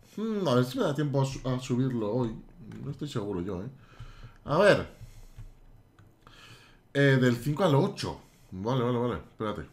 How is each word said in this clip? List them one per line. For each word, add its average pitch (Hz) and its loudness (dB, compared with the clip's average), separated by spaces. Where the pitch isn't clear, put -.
Hmm, 208 -2
a 127 4
ver 127 6
si 131 -6
me 240 2
da 147 0
tiempo 139 0
a 135 0
su-, - -8
a 127 -2
subirlo 120 -2
hoy. 117 -2
No 135 -10
estoy 143 -8
seguro 101 -4
yo, 90 -6
¿eh? 120 -10
A 143 0
ver. 170 6
Eh, 139 6
del 123 4
cinco 147 -2
al 160 6
ocho. 101 0
Vale, 113 -2
vale, 120 0
vale, 120 -2
espérate. 85 -8